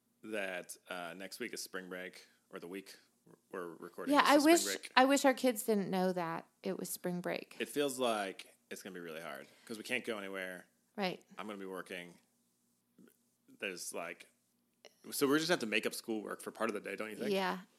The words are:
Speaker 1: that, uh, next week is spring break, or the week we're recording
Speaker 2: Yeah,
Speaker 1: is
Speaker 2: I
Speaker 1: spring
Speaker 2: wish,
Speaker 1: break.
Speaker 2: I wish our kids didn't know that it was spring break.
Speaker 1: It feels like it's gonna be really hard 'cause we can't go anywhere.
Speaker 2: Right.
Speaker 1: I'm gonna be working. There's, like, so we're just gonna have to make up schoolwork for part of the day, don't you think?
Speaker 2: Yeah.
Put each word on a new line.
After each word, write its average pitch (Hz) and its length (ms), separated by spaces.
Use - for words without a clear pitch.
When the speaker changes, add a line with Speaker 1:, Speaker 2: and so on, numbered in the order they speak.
Speaker 1:
that, 95 520
uh, 87 260
next 95 240
week 113 140
is - 80
spring 92 280
break, 92 360
or - 80
the 87 80
week 98 280
we're 87 280
recording 87 340
Speaker 2:
Yeah, 285 100
Speaker 1:
is - 60
Speaker 2:
I 294 100
Speaker 1:
spring 311 140
Speaker 2:
wish, 208 100
Speaker 1:
break. - 320
Speaker 2:
I 262 100
wish 277 200
our 262 80
kids 233 300
didn't 202 260
know 185 240
that 170 320
it 190 140
was 185 120
spring 180 320
break. - 380
Speaker 1:
It 113 100
feels 143 300
like 107 460
it's 101 140
gonna 98 100
be 90 60
really 82 220
hard 73 260
'cause 113 120
we 107 60
can't 123 220
go 113 140
anywhere. 95 460
Speaker 2:
Right. 185 240
Speaker 1:
I'm 196 100
gonna 208 120
be 190 60
working. 87 480
There's, 92 320
like, 90 340
so 139 160
we're 143 100
just 160 120
gonna 180 60
have 135 60
to 120 40
make 107 200
up 117 80
schoolwork 101 480
for 101 100
part 113 180
of 104 40
the 101 60
day, 98 160
don't 107 140
you 208 60
think? - 160
Speaker 2:
Yeah. 185 260